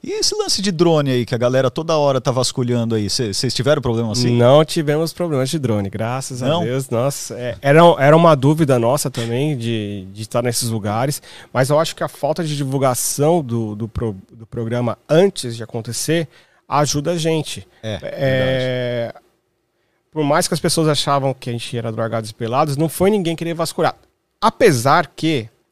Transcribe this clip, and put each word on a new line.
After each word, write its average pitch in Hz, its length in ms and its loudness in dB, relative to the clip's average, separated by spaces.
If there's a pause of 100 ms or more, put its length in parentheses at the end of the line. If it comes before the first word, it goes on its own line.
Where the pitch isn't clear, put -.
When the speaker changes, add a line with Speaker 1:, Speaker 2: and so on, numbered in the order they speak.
Speaker 1:
e - 100 -12
esse 415 220 -2
lance 403 280 -2
de 196 100 0
drone 156 380 2
aí, 123 160 0
que - 80 -4
a 117 40 -2
galera 127 320 2
toda 165 260 -4
hora 139 260 2
tá 147 100 0
vasculhando 120 640 0
aí? 104 160 -2
Cê, 107 240 -4
cês 123 180 -2
tiveram 139 300 0
problema 113 300 -2
assim? 120 220 0
Speaker 2:
Não 127 300 6
tivemos 151 480 -2
problemas 143 380 -2
de 160 80 -2
drone, 107 320 -2
graças 120 500 -6
Speaker 1:
Não? 151 220 0
Speaker 2:
a - 20 -2
Deus. 131 240 -4
Nossa, 120 500 -4
é, 120 220 -8
era, 143 200 6 (180)
era 143 180 6
uma 165 180 8
dúvida 139 440 2
nossa 127 320 0
também 123 480 -2
de, 107 520 -4
de 104 120 -12
estar 120 200 -2
nesses 120 280 -2
lugares, 113 520 -2 (300)
mas 127 160 2
eu 147 100 4
acho 160 160 0
que - 80 -6
a 156 60 -4
falta 156 340 -4
de 151 140 -4
divulgação 143 840 0
do, 113 340 -4
do 110 100 -6
pro-, 107 300 -6 (160)
do 113 140 -20
programa 117 500 -4 (120)
antes 156 460 2
de 117 80 -10
acontecer 120 640 -4 (400)
ajuda 147 460 0
a 175 60 -2
gente. 160 500 -4 (140)
Speaker 1:
É, 107 200 -6
Speaker 2:
É, 127 1120 -2 (1000)
por 156 120 -2
mais 151 240 2
que 185 60 -2
as 156 40 -4
pessoas 160 300 0
achavam 139 440 0
que - 160 -10
a 120 40 -6
gente 117 260 -8
era 117 100 -6
Largados 113 420 -4
e - 40 -16
Pelados, 135 420 0
não 160 120 0
foi 185 220 2
ninguém 170 260 0
querer 165 180 -6
vasculhar. 160 400 -2 (460)
Apesar 160 760 4
que, 143 340 -2 (240)